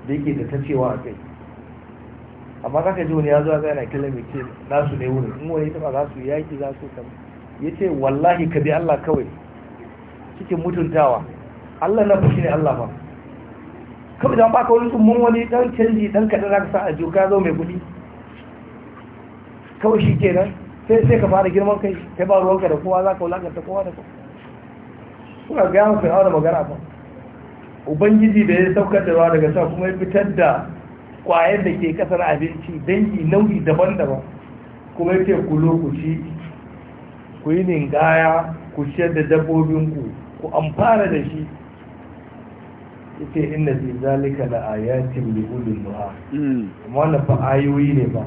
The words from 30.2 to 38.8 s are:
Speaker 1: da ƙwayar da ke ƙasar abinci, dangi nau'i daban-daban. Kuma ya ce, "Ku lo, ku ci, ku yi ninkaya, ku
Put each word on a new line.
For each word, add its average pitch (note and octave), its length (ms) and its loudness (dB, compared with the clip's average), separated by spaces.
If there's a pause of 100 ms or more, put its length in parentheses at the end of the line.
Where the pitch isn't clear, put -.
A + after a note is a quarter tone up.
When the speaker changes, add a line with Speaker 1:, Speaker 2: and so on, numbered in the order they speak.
Speaker 1:
da D3+ 300 2 (600)
ƙwayar F3+ 380 4
da - 60 2
ke D#3+ 240 -2
ƙasar F3 280 -2
abinci, D#3+ 640 -4
dangi G3 380 0
nau'i F#3+ 380 2
daban-daban. D#3 600 0 (760)
Kuma F3 180 0
ya F#3 100 2
ce, G3 100 2 (120)
"Ku D#3 120 0
lo, E3 200 4
ku C#3+ 160 -2
ci, D#3+ 240 -4 (1200)
ku D3+ 80 -4
yi F3 140 2
ninkaya, D#3+ 920 2 (200)
ku D3 100 -4 (100)